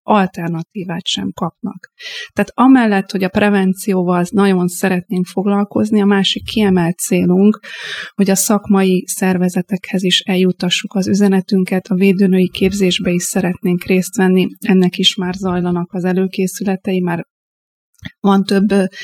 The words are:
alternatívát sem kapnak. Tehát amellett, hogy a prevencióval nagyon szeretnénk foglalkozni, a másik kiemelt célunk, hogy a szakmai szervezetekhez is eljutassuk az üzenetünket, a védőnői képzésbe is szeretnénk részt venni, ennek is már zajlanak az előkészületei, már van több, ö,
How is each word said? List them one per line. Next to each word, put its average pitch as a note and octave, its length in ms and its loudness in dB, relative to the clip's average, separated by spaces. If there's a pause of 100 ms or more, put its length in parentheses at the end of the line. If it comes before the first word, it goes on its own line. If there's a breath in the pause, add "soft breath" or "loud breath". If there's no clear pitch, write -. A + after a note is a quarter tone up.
alternatívát F3 1040 -4
sem F#3+ 260 -6
kapnak. - 560 -10 (440 loud breath)
Tehát - 220 -2
amellett, A#3 560 4
hogy F#3+ 120 -4
a F#3 60 0
prevencióval F#3 1000 0
nagyon G3 380 2
szeretnénk F3+ 580 -2
foglalkozni, G3+ 760 0
a G3+ 40 2
másik G3 400 0
kiemelt F#3 540 0
célunk, F3+ 600 2 (540 loud breath)
hogy G3+ 160 2
a G3 40 2
szakmai F#3+ 720 0
szervezetekhez F#3 960 -2
is F3+ 180 0
eljutassuk F#3 760 -2
az G3 140 0
üzenetünket, F#3+ 760 0
a G3 80 -2
védőnői F#3 540 4
képzésbe F#3 600 -2
is F3 120 0
szeretnénk F3+ 640 -2
részt F#3 320 -2
venni, F#3 300 4 (120)
ennek F#3 400 2
is F#3 180 0
már F3+ 180 -4
zajlanak F3+ 580 -4
az F3+ 120 -4
előkészületei, F#3 960 -2
már E3+ 240 -4 (960 loud breath)
van G3 240 2
több, G3 260 2
ö, G3 140 4 (200 loud breath)